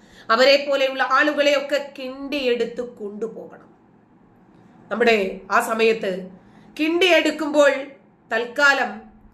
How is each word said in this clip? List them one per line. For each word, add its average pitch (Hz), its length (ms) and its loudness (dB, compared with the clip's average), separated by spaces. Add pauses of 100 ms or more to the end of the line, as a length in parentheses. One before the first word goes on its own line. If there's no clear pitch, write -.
(300)
അവരെ 277 400 4
പോലെയുള്ള 269 420 0
ആളുകളെയൊക്കെ 285 880 0
കിണ്ടിയെടുത്ത് 254 840 -4
കൊണ്ടുപോകണം. 208 920 -14 (1160)
നമ്മുടെ 208 500 0 (100)
ആ 220 80 4
സമയത്ത് 226 720 -2 (480)
കിണ്ടിയെടുക്കുമ്പോൾ 311 960 2 (580)
തൽക്കാലം 240 680 0 (320)